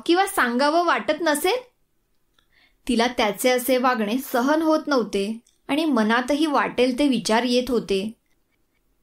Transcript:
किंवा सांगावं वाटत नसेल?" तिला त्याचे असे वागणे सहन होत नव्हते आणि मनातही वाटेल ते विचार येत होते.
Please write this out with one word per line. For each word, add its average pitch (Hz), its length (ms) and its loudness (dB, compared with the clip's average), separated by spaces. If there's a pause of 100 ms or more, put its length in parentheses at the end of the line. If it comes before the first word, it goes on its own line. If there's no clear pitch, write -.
किंवा 370 220 2
सांगावं 294 580 0
वाटत 311 360 -2
नसेल?" 339 560 -2 (1120)
तिला 233 200 2
त्याचे 240 420 0
असे 254 280 2
वागणे 247 400 0
सहन 269 440 0
होत 311 260 2
नव्हते 220 520 -2 (280)
आणि 294 180 -2
मनातही 247 600 0
वाटेल 247 540 0
ते 294 80 4
विचार 226 360 0
येत 247 260 0
होते. 202 420 -2 (920)